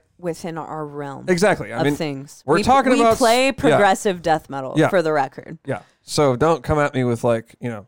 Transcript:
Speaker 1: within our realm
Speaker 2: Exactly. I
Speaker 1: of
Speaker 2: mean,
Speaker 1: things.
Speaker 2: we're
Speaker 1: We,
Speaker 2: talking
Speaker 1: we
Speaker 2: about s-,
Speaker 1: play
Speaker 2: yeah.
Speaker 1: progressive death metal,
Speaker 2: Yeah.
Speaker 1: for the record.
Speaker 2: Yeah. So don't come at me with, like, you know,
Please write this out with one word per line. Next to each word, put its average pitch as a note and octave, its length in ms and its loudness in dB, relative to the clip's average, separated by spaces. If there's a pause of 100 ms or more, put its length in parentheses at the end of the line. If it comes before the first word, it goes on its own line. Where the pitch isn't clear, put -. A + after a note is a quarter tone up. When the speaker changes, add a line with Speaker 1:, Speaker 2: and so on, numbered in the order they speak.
(180)
Speaker 1:
within E3 400 -8
our D3+ 280 -10
realm C#3+ 400 -12
Speaker 2:
Exactly. E3+ 460 0
I A#2 60 -6
Speaker 1:
of D#3 80 0
Speaker 2:
mean, D3 100 0
Speaker 1:
things. C#3+ 480 -8
Speaker 2:
we're D3+ 120 2
Speaker 1:
We, G3+ 60 2
Speaker 2:
talking C4 300 4
Speaker 1:
we A#3+ 80 4
Speaker 2:
about A3+ 120 4
s-, A3 60 0
Speaker 1:
play B3 280 4
Speaker 2:
yeah. C4+ 60 0
Speaker 1:
progressive G3 680 2
death D#3+ 300 -2
metal, C3+ 260 -8
Speaker 2:
Yeah. D3+ 140 4
Speaker 1:
for F#3 100 2
the D#3+ 140 0
record. C#3+ 500 -4
Speaker 2:
Yeah. C3 160 -6 (220)
So C#3 340 0
don't D#3 260 2
come D3+ 160 -2
at C#3+ 140 0
me B2+ 120 0
with, A#2+ 200 -2
like, A#2 360 -2
you B2 100 -8
know, G#2+ 180 -12